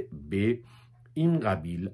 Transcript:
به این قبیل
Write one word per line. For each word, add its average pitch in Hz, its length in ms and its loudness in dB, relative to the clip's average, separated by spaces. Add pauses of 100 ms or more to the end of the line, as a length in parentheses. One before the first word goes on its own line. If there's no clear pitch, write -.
(300)
به 107 300 2 (540)
این 165 260 4
قبیل 85 540 -2